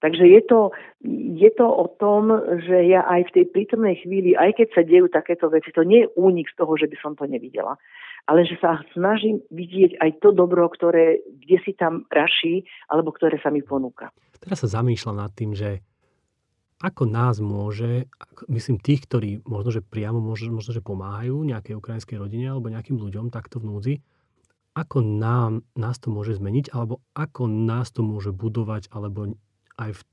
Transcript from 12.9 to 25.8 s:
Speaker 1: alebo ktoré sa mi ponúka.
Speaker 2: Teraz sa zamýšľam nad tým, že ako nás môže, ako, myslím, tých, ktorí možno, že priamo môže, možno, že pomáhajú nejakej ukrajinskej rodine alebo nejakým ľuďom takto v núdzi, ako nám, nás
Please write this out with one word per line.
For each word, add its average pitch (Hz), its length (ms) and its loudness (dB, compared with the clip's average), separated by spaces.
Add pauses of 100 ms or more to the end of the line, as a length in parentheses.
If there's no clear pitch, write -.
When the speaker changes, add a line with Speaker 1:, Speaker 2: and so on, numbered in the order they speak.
Speaker 1:
alebo 156 240 -2
ktoré 156 240 0
sa - 80 -4
mi 147 160 -2
ponúka. 131 480 -8 (320)
Speaker 2:
Teraz 185 160 -8
sa 110 240 -2
zamýšľam 110 400 -4
nad 101 80 -10
tým, 107 240 -8
že 101 240 -6 (1040)
ako 185 240 -4
nás 117 320 0
môže, 107 800 -6
ako, - 320 -14
myslím, 117 320 -4
tých, 139 240 0
ktorí 107 220 -4 (180)
možno, 113 240 -6
že 110 80 -4
priamo 110 400 -8
môže, 113 320 -8
možno, 117 240 -8
že 110 80 -10
pomáhajú 104 640 -8
nejakej 107 320 -10
ukrajinskej 113 400 -12
rodine 113 320 -8
alebo 127 160 -8
nejakým 113 320 -8
ľuďom 104 320 -10
takto 113 320 -14
v 107 80 -10
núdzi, 104 220 -6 (840)
ako 160 240 -6
nám, 113 640 -2 (160)
nás 120 160 -6